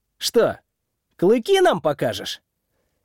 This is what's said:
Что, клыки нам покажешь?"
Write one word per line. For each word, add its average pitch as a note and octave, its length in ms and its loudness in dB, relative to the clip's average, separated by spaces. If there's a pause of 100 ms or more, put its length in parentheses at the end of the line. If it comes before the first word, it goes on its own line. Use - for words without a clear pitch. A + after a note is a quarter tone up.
(180)
Что, F3+ 420 -2 (580)
клыки B3 420 2
нам D#4 220 2
покажешь?" C3+ 600 -6 (640)